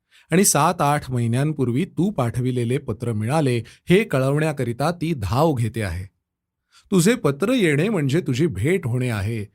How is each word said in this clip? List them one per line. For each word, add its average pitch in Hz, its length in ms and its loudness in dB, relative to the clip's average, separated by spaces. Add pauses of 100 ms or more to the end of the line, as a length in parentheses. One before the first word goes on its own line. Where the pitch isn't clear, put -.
(320)
आणि 185 140 4
सात 165 360 2
आठ 143 300 0
महिन्यांपूर्वी 127 760 0
तू 185 260 -2
पाठविलेले 123 680 -2
पत्र 117 360 -6
मिळाले 120 480 0 (280)
हे 196 140 4
कळवण्याकरिता 139 880 -2
ती 170 220 -4
धाव 131 400 2
घेते 113 280 -4
आहे. 90 300 -6 (800)
तुझे 196 240 4
पत्र 165 380 0
येणे 170 360 2
म्हणजे 151 320 0
तुझी 143 260 0
भेट 135 400 -2
होणे 123 220 -2
आहे, 107 340 -4 (120)